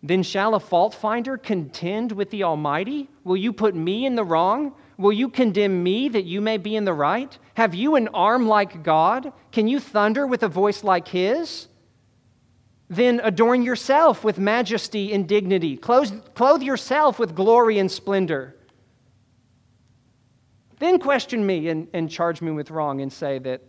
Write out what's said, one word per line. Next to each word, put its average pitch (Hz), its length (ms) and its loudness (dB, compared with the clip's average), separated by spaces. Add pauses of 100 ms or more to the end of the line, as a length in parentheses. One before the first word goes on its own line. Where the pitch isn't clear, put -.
Then 180 200 0
shall 202 320 0
a 196 60 2
fault 185 340 0
finder 240 420 -4
contend 202 760 -6
with 196 180 -6
the 202 140 -4
Almighty? 170 640 -2 (160)
Will 180 120 0
you 208 160 -2
put 208 220 0
me 185 320 -2
in 254 80 -2
the 226 100 -2
wrong? 190 500 0 (220)
Will 202 160 2
you 233 160 -2
condemn 202 540 0
me 214 260 0
that 220 160 -2
you 175 160 -6
may 220 160 -2
be 208 180 -6
in 214 100 -2
the 190 80 0
right? 170 460 -2 (160)
Have 220 200 2
you 254 200 0
an 233 140 4
arm 220 400 2
like 202 340 0
God? 180 500 2 (200)
Can 214 160 0
you 269 100 0
thunder 220 480 0
with 247 160 -2
a 220 60 0
voice 196 340 0
like 185 240 2
his? 220 600 -4 (1200)
Then 233 340 2
adorn 226 400 2
yourself 262 640 2
with 214 140 0
majesty 208 760 -2
and 196 160 -2
dignity. 185 480 0
Clothe, 240 360 2 (220)
clothe 269 280 4
yourself 269 560 0
with 180 180 -2
glory 220 420 4
and 190 120 0
splendor. 165 680 -4 (2250)
Then 349 200 2
question 254 460 0
me 170 240 -2
and, 160 240 -4
and 165 180 -4
charge 170 300 -4
me 165 100 -6
with 147 200 -6
wrong 147 300 -4
and 135 120 -8
say 139 280 -6
that 131 280 -8